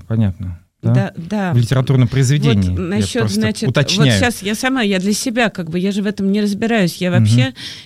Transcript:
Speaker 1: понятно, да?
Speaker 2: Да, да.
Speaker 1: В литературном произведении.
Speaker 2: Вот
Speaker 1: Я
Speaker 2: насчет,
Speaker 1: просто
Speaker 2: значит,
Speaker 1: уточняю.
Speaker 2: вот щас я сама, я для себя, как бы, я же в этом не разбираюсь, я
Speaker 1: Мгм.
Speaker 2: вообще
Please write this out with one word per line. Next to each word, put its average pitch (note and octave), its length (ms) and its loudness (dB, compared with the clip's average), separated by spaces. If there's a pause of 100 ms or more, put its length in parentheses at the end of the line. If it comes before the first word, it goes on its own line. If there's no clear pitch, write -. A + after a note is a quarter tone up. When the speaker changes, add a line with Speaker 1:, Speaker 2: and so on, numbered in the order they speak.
Speaker 1:
понятно, F#2+ 540 -2 (200)
да? A#2 140 2
Speaker 2:
Да, G3 220 2
да. F#3 360 -4
Speaker 1:
В C3 40 2
литературном B2+ 500 2
произведении. B2 640 2
Speaker 2:
Вот F2+ 80 -2
Speaker 1:
Я F#2 60 -4
Speaker 2:
насчет, E3 380 -2
Speaker 1:
просто G2+ 180 0
Speaker 2:
значит, G#3+ 280 -2
Speaker 1:
уточняю. C#3+ 440 2
Speaker 2:
вот G2 80 4
щас A#3+ 220 0
я G3+ 120 -4
сама, C4 280 -2
я G3+ 180 0
для G3+ 120 0
себя, A3+ 380 -2
как E3 200 -8
бы, F3+ 100 -4
я F#3+ 100 0
же G3+ 120 -2
в F#3+ 40 -2
этом G3 240 -2
не G#3 100 0
разбираюсь, G#3 580 0
я F3+ 120 -2
Speaker 1:
Мгм. F3 80 2
Speaker 2:
вообще A#2+ 340 4 (340)